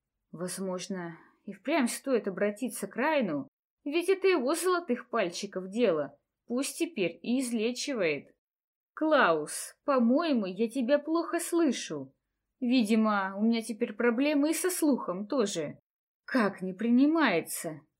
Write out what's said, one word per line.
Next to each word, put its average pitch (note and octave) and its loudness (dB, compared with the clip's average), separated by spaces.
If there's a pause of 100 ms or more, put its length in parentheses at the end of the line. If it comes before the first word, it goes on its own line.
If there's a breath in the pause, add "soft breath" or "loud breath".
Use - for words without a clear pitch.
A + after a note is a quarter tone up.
(320)
Возможно, F3+ -8 (260 loud breath)
и G3+ -12
впрямь C4+ 0
стоит A#3 -2
обратиться G#3 -4
к G3 -12
Райну, A#3 0 (360)
ведь E4+ -2
это F#4+ 2
его D4+ 2
золотых E4+ -2
пальчиков F#3+ -4
дело, F#3 0 (300)
пусть B3+ -4
теперь D#4+ -2
и B3 0
излечивает. A#3 -2 (600)
"Клаус, G3+ 2
по-моему, C4 2
я F#3 -2
тебя C4+ 2
плохо E4 -2
слышу. B3 -2 (480)
Видимо, A3 2
у G#3 -2
меня A3+ 2
теперь A3 -4
проблемы C#4 2
и D#4+ 0
со F4+ 0
слухом G#3+ 0
тоже. G3+ -2 (460)
Как G3+ 0
не F#3 -6
принимается? A3+ 2 (200)